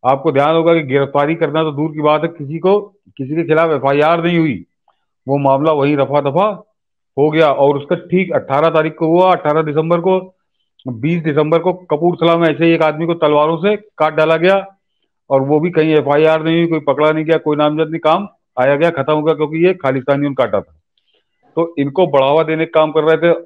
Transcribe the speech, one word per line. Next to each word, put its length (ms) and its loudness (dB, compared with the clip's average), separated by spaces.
आपको 260 0
ध्यान 220 2
होगा 200 2
कि 80 0
गिरफ्तारी 520 0
करना 280 -2
तो 80 -2
दूर 220 -6
की 80 -10
बात 220 2
है, 60 -4
किसी 300 -10
को, 220 0
किसी 280 -8
के 80 -2
खिलाफ 260 2
एफआईआर 520 0
नहीं 160 0
हुई, 260 -2
वो 100 0
मामला 340 2
वहीं 240 0
रफा 240 0
दफा 440 -2
हो 120 2
गया। 220 2
और 240 2
उसका 200 -4
ठीक 360 -2
अठारह 360 0
तारीख 260 0
को 120 -4
हुआ, 260 4
अठारह 300 0
दिसंबर 380 -2
को, 340 -2
बीस 340 -4
दिसंबर 360 0
को 140 0
कपूरथला 640 0
में 120 2
ऐसे 160 0
ही 80 4
एक 100 2
आदमी 240 -2
को 80 -2
तलवारों 420 2
से 200 -2
काट 380 -4
डाला 220 2
गया 300 0
और 100 2
वो 200 0
भी 100 -2
कहीं 240 0
एफआईआर 480 2
नहीं 160 0
हुई, 80 2
कोई 140 -2
पकड़ा 320 0
नहीं 120 -4
गया, 140 0
कोई 180 -2
नामजद 340 0
नहीं, 100 -8
काम 280 0
आया 160 2
गया, 140 2
खत्म 220 -2
हो 100 0
गया, 120 0
क्योंकि 320 -2
ये 80 2
खालिस्तानियों 560 -2
ने 40 -8
काटा 260 0
था। 200 -20
तो 220 -4
इनको 280 0
बढ़ावा 360 2
देने 240 -2
का 140 0
काम 120 0
कर 100 0
रहे 140 2
थे। 300 2